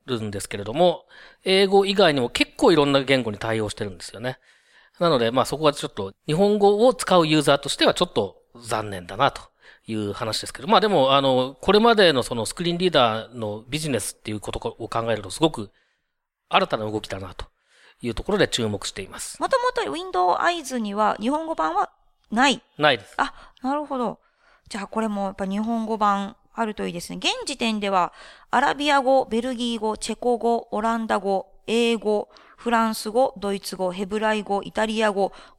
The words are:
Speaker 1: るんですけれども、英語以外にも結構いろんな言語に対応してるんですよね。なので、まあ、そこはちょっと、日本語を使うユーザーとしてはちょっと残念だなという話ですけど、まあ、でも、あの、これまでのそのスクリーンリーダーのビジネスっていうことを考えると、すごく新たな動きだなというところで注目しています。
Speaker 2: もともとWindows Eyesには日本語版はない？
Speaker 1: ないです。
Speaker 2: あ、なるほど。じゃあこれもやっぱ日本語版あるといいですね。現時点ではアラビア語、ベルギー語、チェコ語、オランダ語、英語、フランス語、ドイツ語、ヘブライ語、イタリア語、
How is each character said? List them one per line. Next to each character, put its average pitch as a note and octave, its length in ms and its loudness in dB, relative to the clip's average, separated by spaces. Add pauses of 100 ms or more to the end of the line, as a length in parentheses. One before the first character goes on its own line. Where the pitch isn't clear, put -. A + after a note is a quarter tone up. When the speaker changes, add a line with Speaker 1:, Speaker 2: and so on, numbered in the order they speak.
Speaker 1:
る A#2+ 140 -4
ん G#2+ 120 -8
で G2 80 -6
す - 80 -10
け G#2 100 -8
れ G2+ 60 -8
ど G#2+ 100 -8
も、 E3+ 320 2 (380)
英 F#3+ 220 4
語 G3 200 4
以 G3 80 0
外 F3+ 200 6
に C3+ 60 0
も A#2+ 100 0
結 - 260 -2
構 A#3 160 6
い D#3+ 40 6
ろ D3 80 6
ん C#3+ 80 2
な C#3 120 4
言 C3 180 2
語 A2 80 -6
に G2+ 80 -8
対 A2+ 220 -2
応 G#2 80 -2
し - 60 -10
て A2 100 -8
る G2+ 60 -8
ん E2+ 80 -16
で - 60 -16
す - 40 -14
よ - 100 -16
ね。 B2 200 -8 (600)
な E3+ 120 2
の C3+ 80 4
で、 A2+ 120 2
ま B2+ 120 4
あ、 - 20 -2
そ D3 140 -4
こ D#3 60 0
は D3 80 4
ち D3+ 140 -8
ょ - 20 -8
っ - 40 -20
と、 G2+ 200 -8 (140)
日 D3+ 80 -2
本 G#3 240 4
語 G3+ 280 6
を B3+ 60 6
使 F#3 260 2
う D#3+ 80 6
ユ D#3 120 4
ー D3 40 4
ザ C#3+ 120 4
ー - 40 4
と - 100 -10
し - 80 -4
て D#4+ 100 2
は - 80 4
ち - 80 -2
ょ F3 40 2
っ - 60 -6
と G2+ 300 -4 (140)
残 A2 340 -6
念 F2+ 160 -12
だ F#2+ 100 -12
な C3 140 4
と - 120 -8 (440)
い A2 80 -6
う G#2 180 -2
話 A2 280 -6
で - 80 -10
す - 40 -10
け - 80 -16
ど、 D3+ 80 -8
ま G#3 100 6
あ、 - 20 4
で G#3+ 80 4
も、 C3+ 260 4
あ C#3 80 6
の、 C3 380 2
こ F#3+ 120 2
れ G#3 80 6
ま A#3 140 6
で F#3 180 6
の B2+ 100 2
そ B2+ 120 -8
の A2+ 120 -4
ス - 80 -8
ク F3 100 -6
リ E3+ 80 0
ー - 20 -2
ン E3+ 40 -4
リ F3+ 100 0
ー - 20 0
ダ A2+ 380 2
ー B2 80 -20
の A2 320 -6
ビ C#3+ 100 -6
ジ D#3 120 -6
ネ A2 100 0
ス - 180 -8
っ - 40 -20
て - 80 -10
い G#2+ 40 -6
う G#2 60 -8
こ - 100 -10
と - 280 -8
を A2 100 -10
考 A#2 240 -2
え G#2+ 40 0
る G#2 60 -8
と、 G2 80 -14
す - 100 -12
ご D#3+ 120 4
く A2 180 -12 (800)
新 F3+ 180 2
た C#3+ 100 -2
な G#2+ 140 -6
動 G#2+ 100 -4
き - 80 -10
だ F#2+ 120 -10
な F2+ 140 -14
と - 120 -12 (560)
い B2 60 -6
う A2 60 -4
と - 100 -8
こ F#3+ 80 -4
ろ G#3 60 2
で C#3+ 100 4
注 A2+ 180 -2
目 G2+ 200 -4
し - 60 -8
て G2 100 -10
い F#2 60 -14
ま - 120 -16
す。 - 200 -14
Speaker 2:
も F4+ 80 -2
と C5+ 120 2
も B4+ 120 0
と A4 180 -4
Windows F4+ 500 -2
Eyes C#4+ 380 -2
に G#3 160 -6
は G#3 260 0
日 A3+ 100 -2
本 D#4+ 160 -4
語 D#4+ 80 -6
版 D#4+ 200 -2
は G4 160 -2 (420)
な B3+ 160 4
い？ G#3+ 120 0 (160)
Speaker 1:
な D3 160 4
い A#2 60 0
で - 60 -18
す。 - 140 -20
Speaker 2:
あ、 - 140 -2 (300)
な C4 120 -4
る D4 120 -4
ほ C4+ 120 -6
ど。 A#3 200 -4 (500)
じ G#3 100 -10
ゃ G3 40 -8
あ G3+ 60 -10
こ A3 120 -6
れ A3 80 -2
も G3+ 180 -4
や F#3+ 40 -6
っ F#3+ 60 -12
ぱ G3 100 -6
日 G3 120 -4
本 A3+ 280 -2
語 A3 100 -4
版 G3+ 400 0 (160)
あ A3+ 140 -4
る G#3+ 80 -6
と G3 120 -6
い F#3 40 -4
い - 20 -6
で E3+ 80 -8
す - 120 -12
ね。 F3+ 60 -10
現 G#4 280 -4
時 C#4 100 -6
点 A3+ 220 -2
で G3+ 100 -4
は F3+ 240 2 (380)
ア A#3+ 100 2
ラ C#4+ 140 2
ビ C#4+ 160 -2
ア C#4 100 4
語、 C4 260 4
ベ A3+ 160 -2
ル B3+ 120 -4
ギ A#3 220 -4
ー G#3 40 -8
語、 G#3+ 160 -4
チ - 180 -8
ェ - 20 -8
コ A#3+ 220 0
語、 A#3 340 0
オ G#3 80 -4
ラ A3+ 160 0
ン A3+ 100 -6
ダ G#3+ 120 0
語、 F#3+ 280 -2 (200)
英 A#3 300 2
語、 G#3 320 -2 (280)
フ A#3 160 -6
ラ A3+ 160 2
ン A3 80 -4
ス - 140 -8
語、 B3+ 280 2
ド G3 140 -4
イ G3 80 -6
ツ - 160 -12
語、 F3+ 160 -2
ヘ F#3+ 120 -8
ブ G3+ 140 -4
ラ G#3+ 160 0
イ G#3 80 -2
語、 G3 220 -4
イ - 80 -12
タ G#3+ 120 0
リ A3 200 -2
ア G#3 80 2
語、 F#3+ 200 -2 (260)